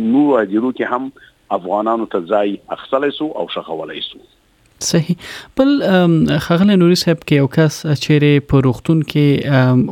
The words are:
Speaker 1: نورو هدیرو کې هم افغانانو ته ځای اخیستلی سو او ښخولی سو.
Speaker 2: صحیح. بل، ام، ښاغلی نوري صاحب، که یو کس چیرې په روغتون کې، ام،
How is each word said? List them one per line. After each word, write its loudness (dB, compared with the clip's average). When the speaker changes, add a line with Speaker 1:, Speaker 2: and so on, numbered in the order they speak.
Speaker 1:
نورو 2
هدیرو -2
کې -4
هم -6
افغانانو -4
ته -6
ځای -2
اخیستلی -4
سو -8
او -8
ښخولی -10
سو. -20
Speaker 2:
صحیح. -2
بل، 2
ام، 4
ښاغلی 2
نوري 4
صاحب، -2
که 4
یو 2
کس 2
چیرې 2
په 4
روغتون 0
کې، 0
ام، 4